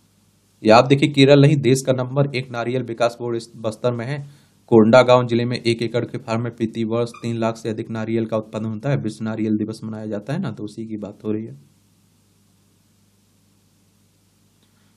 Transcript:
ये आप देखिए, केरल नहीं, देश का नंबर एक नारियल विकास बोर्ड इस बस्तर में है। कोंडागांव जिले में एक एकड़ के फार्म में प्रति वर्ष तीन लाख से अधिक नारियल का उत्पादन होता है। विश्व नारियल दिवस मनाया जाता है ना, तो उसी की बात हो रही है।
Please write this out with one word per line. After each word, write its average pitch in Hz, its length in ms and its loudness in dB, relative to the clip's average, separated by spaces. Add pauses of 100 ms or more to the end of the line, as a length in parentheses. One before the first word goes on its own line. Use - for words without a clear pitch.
(640)
ये 107 80 4
आप 123 160 6
देखिए, 143 220 2
केरल 139 320 6
नहीं, 147 160 6
देश 131 280 2
का 131 80 0
नंबर 131 420 -4
एक 123 160 -8
नारियल 120 320 -4
विकास 117 380 -4
बोर्ड 120 140 -6
इस 117 200 -8
बस्तर 117 360 -4
में 117 140 -6
है। 143 120 -6 (500)
कोंडागांव 123 580 8
जिले 117 200 -2
में 123 160 -6
एक 117 200 -2
एकड़ 117 240 -4
के 110 120 -10
फार्म 113 240 -6
में 117 140 -8
प्रति 113 280 -4
वर्ष 117 260 -4
तीन 117 280 -8
लाख 113 200 -4
से - 120 -8
अधिक 113 200 -8
नारियल 113 360 -4
का 113 120 -4
उत्पादन 110 280 -8
होता 110 240 -6
है। 143 80 0
विश्व 107 280 -8
नारियल 110 280 -4
दिवस 110 300 -4
मनाया 110 220 -10
जाता 107 280 -8
है 185 60 -6
ना, 143 120 -6
तो 107 120 -12
उसी 110 220 -12
की 110 120 -10
बात 101 280 -14
हो 107 60 -4
रही 110 140 -6
है। - 320 -20 (3250)